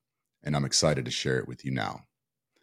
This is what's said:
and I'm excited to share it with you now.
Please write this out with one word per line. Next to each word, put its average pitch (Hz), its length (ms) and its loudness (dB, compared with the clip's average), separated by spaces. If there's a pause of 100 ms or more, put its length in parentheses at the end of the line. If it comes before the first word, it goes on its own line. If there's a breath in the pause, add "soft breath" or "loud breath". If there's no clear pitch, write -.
(440)
and 73 120 -2
I'm 71 100 2
excited 67 400 2
to 62 60 -6
share 64 280 0
it 58 80 -6
with 62 160 -14
you 67 80 -4
now. 53 320 -4 (600)